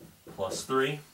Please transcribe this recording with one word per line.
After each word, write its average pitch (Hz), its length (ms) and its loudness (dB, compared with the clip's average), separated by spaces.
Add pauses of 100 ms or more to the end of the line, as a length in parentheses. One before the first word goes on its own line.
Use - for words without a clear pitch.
(340)
plus 95 280 -2
three." 135 380 2 (140)